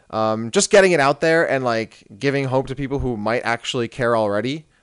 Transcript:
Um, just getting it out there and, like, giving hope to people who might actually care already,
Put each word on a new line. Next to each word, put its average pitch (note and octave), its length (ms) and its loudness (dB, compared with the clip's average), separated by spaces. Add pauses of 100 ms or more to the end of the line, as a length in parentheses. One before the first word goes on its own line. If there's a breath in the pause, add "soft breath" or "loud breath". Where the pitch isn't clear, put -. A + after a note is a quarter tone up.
(100)
Um, A2 400 -2
just - 200 0
getting F#3+ 220 6
it D#3 80 4
out C#3 200 2
there E3 280 2
and, C3 160 -2
like, A2+ 400 -4 (140)
giving C#3 280 0
hope C3 200 0
to C3 80 -8
people C#3 240 -4
who B2 180 -4
might A2 280 -2
actually A#2 440 -4
care A#2+ 280 0
already, A2+ 500 -2 (160 soft breath)